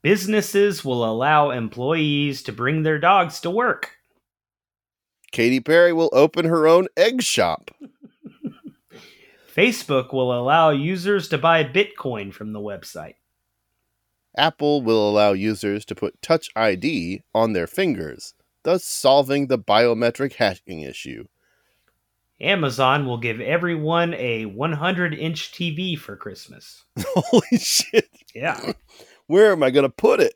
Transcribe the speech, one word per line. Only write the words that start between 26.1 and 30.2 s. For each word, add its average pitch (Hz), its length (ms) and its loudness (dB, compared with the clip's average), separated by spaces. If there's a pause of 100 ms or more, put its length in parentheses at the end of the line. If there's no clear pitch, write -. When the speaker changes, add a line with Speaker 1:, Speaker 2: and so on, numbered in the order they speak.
Speaker 1:
Christmas. - 760 -20
Speaker 2:
<laughs> - 120 -10 (120)
Holy 440 420 2
shit. - 520 -2 (260)
Speaker 1:
Yeah. - 380 -6 (520)
Speaker 2:
Where 202 260 6
am 156 120 2
I 131 80 4
gonna 139 180 4
put - 300 2
it? - 160 4